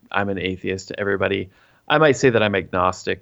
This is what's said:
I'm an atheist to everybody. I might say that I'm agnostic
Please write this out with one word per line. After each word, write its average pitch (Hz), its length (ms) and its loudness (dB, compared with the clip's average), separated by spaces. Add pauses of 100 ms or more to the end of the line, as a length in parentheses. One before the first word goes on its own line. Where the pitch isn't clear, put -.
(100)
I'm 101 200 -2
an 95 80 -4
atheist 92 500 -6
to - 100 -10
everybody. 98 520 -2 (360)
I 151 120 2
might 151 180 4
say 135 140 4
that 110 120 2
I'm 101 120 2
agnostic 92 680 -2